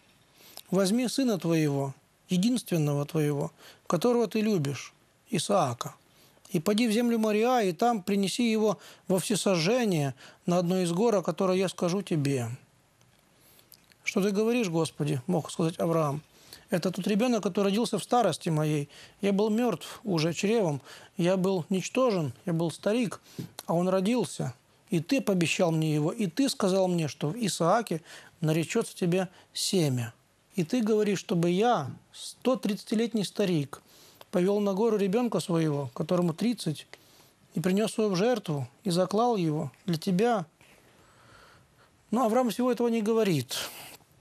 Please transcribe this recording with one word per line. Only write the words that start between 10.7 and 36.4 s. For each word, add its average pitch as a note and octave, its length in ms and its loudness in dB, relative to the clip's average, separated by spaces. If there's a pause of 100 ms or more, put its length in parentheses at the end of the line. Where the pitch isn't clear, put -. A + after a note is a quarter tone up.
из E3+ 100 0
гор, G#3+ 220 2
о F#3 80 2
которой F#3 380 0
я F#3+ 80 0
скажу F3+ 340 -2
тебе». C#3 460 -2 (1500)
«Что - 200 0
ты G3+ 100 2
говоришь, A3 360 0
Господи?» D#3 580 -2
мог E3+ 240 -2
сказать E3 280 -2
Авраам. D#3+ 440 0 (460)
«Это F#3 220 -2
тот F#3 160 -6
ребёнок, G#3+ 360 2
который G3 240 0
родился G3+ 320 0
в D#3+ 60 -8
старости G3+ 460 0
моей. D3+ 400 0 (320)
Я G3+ 100 2
был G3+ 160 2
мёртв A3 560 -2
уже E3 300 0
чревом, G3 480 0 (340)
я F3+ 220 2
был F#3 320 0
ничтожен, F#3+ 640 0 (100)
я F3+ 80 -2
был E3 180 0
старик, G#3+ 500 -2 (460)
а G3 80 -2
он F3 140 0
родился. F#3 640 0 (380)
И E3+ 100 0
ты C4+ 220 0
пообещал F3 500 2
мне D#3 220 2
его, D3+ 180 2
и A3 140 -2
ты C4+ 240 0
сказал F#3+ 360 2
мне, E3+ 220 0
что D3 220 -4
в F#3+ 60 -6
Исааке F#3 640 0 (400)
наречётся D#3 520 0
тебе F3+ 340 0 (260)
семя. C3 580 0 (420)
И F3+ 100 0
ты B3 180 -2
говоришь, G#3 380 0
чтобы F3 280 0
я, F3+ 420 2 (220)
сто - 440 -2
тридцатилетний G#3+ 680 -2
старик, F3 560 -2 (500)
повёл G3 300 2
на G3+ 140 0
гору G#3+ 240 2
ребёнка G3+ 420 0
своего, D#3 540 -2
которому F3 400 0
тридцать, G3 520 -4 (680)